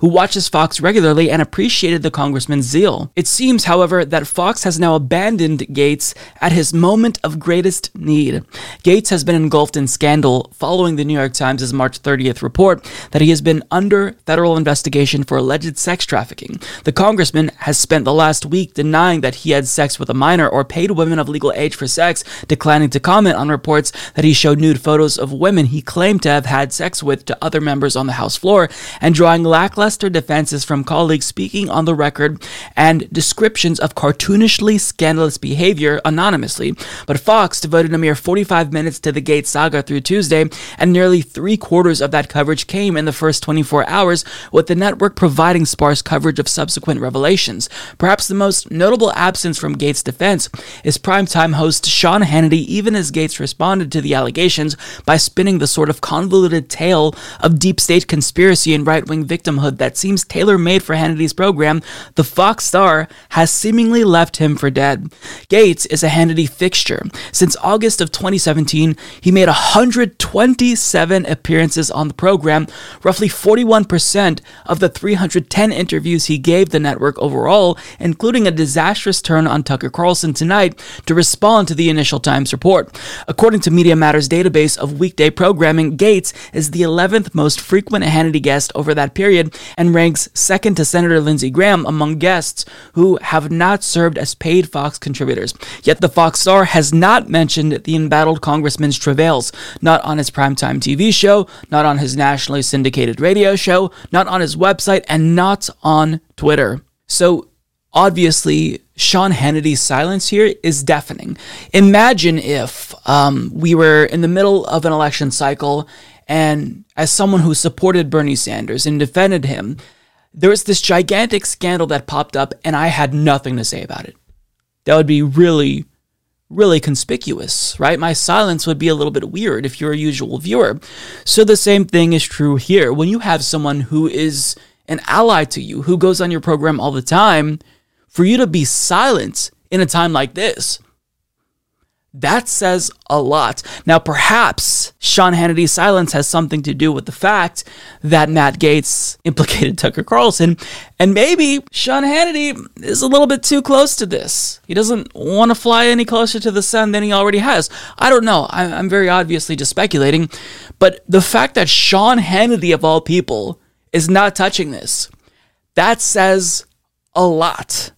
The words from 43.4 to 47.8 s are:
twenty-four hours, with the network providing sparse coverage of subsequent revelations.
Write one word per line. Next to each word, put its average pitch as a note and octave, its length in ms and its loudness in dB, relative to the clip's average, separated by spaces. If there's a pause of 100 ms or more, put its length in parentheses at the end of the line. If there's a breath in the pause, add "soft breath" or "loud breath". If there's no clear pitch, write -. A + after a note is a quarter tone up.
twenty-four D3+ 460 -2
hours, F3 360 0 (280 loud breath)
with D#3+ 140 4
the F3 80 -2
network G3 420 -2
providing E3 480 2
sparse D3 380 0
coverage D3+ 360 -2
of C#3+ 100 -2
subsequent D3+ 520 -4
revelations. C#3 680 -2 (300 loud breath)